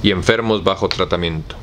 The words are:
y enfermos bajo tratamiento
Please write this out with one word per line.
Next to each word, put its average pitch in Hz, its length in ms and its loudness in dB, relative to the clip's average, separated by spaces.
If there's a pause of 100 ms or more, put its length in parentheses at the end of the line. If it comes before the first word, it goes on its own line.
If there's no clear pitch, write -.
y 104 80 4
enfermos 110 520 2
bajo 95 260 0
tratamiento 85 720 -2